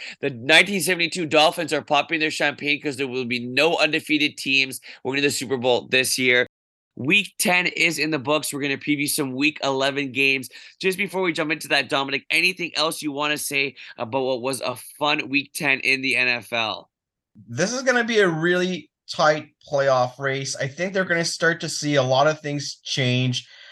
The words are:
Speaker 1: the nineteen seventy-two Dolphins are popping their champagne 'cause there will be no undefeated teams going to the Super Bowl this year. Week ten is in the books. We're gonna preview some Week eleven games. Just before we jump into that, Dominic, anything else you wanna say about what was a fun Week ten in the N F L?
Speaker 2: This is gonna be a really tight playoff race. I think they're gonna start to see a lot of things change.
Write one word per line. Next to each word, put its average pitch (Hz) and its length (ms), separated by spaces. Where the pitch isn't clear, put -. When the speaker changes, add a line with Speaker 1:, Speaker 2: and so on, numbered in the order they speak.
Speaker 1:
the 143 100
nineteen 165 500
seventy-two 170 440
Dolphins 156 480
are 143 100
popping 151 380
their 156 100
champagne 147 500
'cause 147 140
there 135 120
will 127 180
be 120 200
no 139 320
undefeated 151 600
teams 135 420
going 135 140
to 139 40
the 143 80
Super 131 280
Bowl 120 340
this 127 260
year. 123 300
Week 185 420
ten 180 300
is 165 320
in 156 120
the 156 60
books. 143 340
We're 143 100
gonna 139 160
preview 143 320
some 135 240
Week 147 280
eleven 135 520
games. 135 360
Just 185 160
before 190 240
we 180 120
jump 156 180
into 151 160
that, 139 220
Dominic, 139 420
anything 175 440
else 156 280
you 151 80
wanna 147 260
say 139 380
about 123 260
what 131 180
was 127 200
a 120 160
fun 147 320
Week 139 240
ten 135 280
in 135 200
the 131 140
N 127 140
F 120 240
L? 107 360
Speaker 2:
This 156 260
is 262 100
gonna 247 220
be 220 140
a 202 80
really 180 600
tight 156 380
playoff 135 480
race. 135 380
I 139 140
think 185 240
they're 190 120
gonna 170 200
start 165 340
to 160 100
see 147 260
a 139 80
lot 131 220
of 156 140
things 143 440
change. 123 640